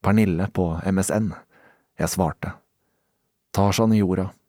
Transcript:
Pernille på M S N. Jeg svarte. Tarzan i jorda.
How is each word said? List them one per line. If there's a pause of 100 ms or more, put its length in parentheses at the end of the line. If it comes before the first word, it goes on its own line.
Pernille
på (180)
M
S
N. (640)
Jeg
svarte. (960)
Tarzan
i
jorda. (180)